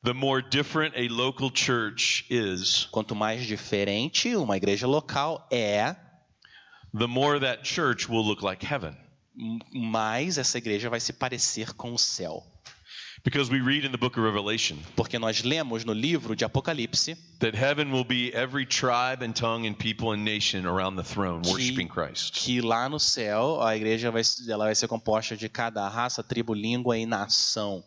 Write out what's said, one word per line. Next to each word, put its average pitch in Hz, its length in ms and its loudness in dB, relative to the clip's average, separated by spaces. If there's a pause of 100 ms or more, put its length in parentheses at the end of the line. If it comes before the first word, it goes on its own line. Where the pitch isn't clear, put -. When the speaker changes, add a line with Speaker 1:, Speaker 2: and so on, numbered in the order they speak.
Speaker 1:
The 120 80 2
more 135 340 2
different 147 480 2
a 123 140 0
local 131 460 0
church - 720 0
is, 98 640 0
Speaker 2:
Quanto 110 240 -2
mais 110 320 0
diferente 107 920 0
uma 110 220 2
igreja 131 280 2
local 147 640 0
é, 113 460 2 (960)
Speaker 1:
the 113 140 2
more 135 340 4
that 127 260 -2
church 135 440 0
will 113 160 4
look 104 180 0
like 95 180 -2
heaven. 95 320 -4 (400)
Speaker 2:
m-, 117 240 -6 (140)
mais 117 640 0
essa 127 220 -2
igreja 113 320 -2
vai 117 100 -2
se - 140 -4
parecer 120 580 -4
com 120 220 -10
o 117 40 -2
céu. - 440 -2 (800)
Speaker 1:
Because 139 280 2
we 135 80 4
read 139 260 2
in 135 60 -4
the 123 60 -4
book 123 200 0
of 113 80 4
Revelation 104 500 0 (200)
Speaker 2:
Porque 120 200 0
nós 113 280 0
lemos 127 400 0
no 113 80 -2
livro 117 420 0
de 110 100 0
Apocalipse 135 680 -2 (240)
Speaker 1:
that 113 180 2
heaven 143 360 2
will 131 120 4
be 123 300 0
every 131 320 -2
tribe 127 580 2
and 113 80 -2
tongue 113 320 0
and 107 100 -2
people 110 380 -2
and 104 120 0
nation 104 420 0
around 92 300 0
the 90 80 -4
throne 90 380 -2
Speaker 2:
que, 87 100 2
Speaker 1:
worshiping 123 340 0
Christ. - 480 -4
Speaker 2:
que 123 260 0
lá 117 280 2
no 147 100 -4
céu 120 640 2
a 110 140 2
igreja 113 340 0
vai, 113 120 0 (260)
ela 107 160 0
vai 110 100 2
ser 110 140 0
composta 110 480 0
de 107 120 -8
cada 113 400 -4
raça, 117 360 -2
tribo, 117 280 -2
língua 117 460 0
e 113 80 -2
nação. 101 800 -2